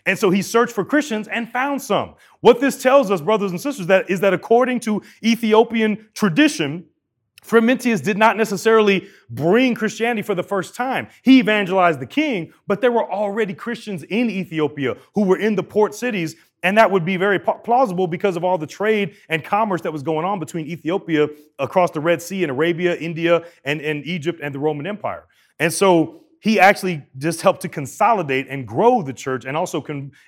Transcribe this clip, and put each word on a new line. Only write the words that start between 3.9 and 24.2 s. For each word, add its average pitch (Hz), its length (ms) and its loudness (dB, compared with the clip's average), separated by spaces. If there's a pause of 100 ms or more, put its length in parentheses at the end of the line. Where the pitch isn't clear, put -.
is 185 100 -2
that 196 140 2
according 233 480 0
to 214 220 -4 (200)
Ethiopian 220 880 2
tradition, 180 720 0 (580)
Frumentius 226 640 2
did 185 140 -2
not 220 180 4
necessarily 208 720 2 (220)
bring 185 440 2
Christianity 220 480 -4
for 196 140 -4
the 170 80 -2
first 196 320 -6
time. 240 320 -4 (140)
He 262 180 8
evangelized 180 640 2
the 135 40 -10
king, 240 460 -4 (160)
but 202 140 -2
there 247 100 2
were 233 180 0
already 202 440 -4
Christians 208 500 -10
in 226 260 -2
Ethiopia 151 680 -4 (180)
who 208 80 2
were 185 140 2
in 208 180 0
the 175 80 0
port 208 320 0
cities, 165 400 -4 (260)
and 190 160 0
that 208 140 6
would 185 140 0
be 190 100 -2
very 190 240 0
pa-, - 140 -2
plausible 208 520 0
because 175 300 -2
of 170 80 -6
all 185 140 0
the 151 100 -8
trade 202 480 -2 (140)
and 160 160 -4
commerce 202 360 0
that 165 120 -6
was 147 100 -8
going 160 220 -2
on 196 140 -4
between 160 280 -8
Ethiopia 151 600 -2 (280)
across 170 340 0
the 156 100 -6
Red 165 200 0
Sea 190 220 -6
and 147 80 0
Arabia, 170 460 -2
India, 165 480 0 (180)
and, 151 160 -4
and 147 260 -6
Egypt 165 380 -6